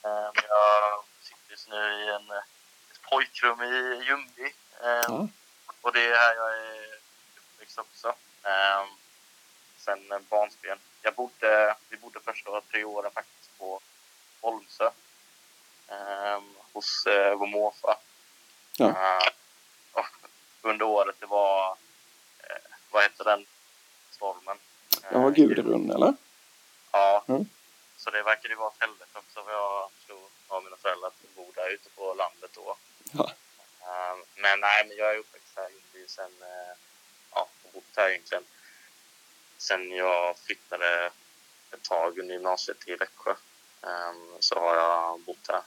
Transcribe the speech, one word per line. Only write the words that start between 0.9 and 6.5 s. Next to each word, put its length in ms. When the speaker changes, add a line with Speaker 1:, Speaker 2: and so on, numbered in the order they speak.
Speaker 1:
sitter 300
just 180
nu 340
i 60
en, 220
eh, 120
ett 180
pojkrum 520
i 440
Ljungby. 480
Eh, 240
Speaker 2:
Ja. 200
Speaker 1:
och 120
det 120
är 100
här 200
jag 220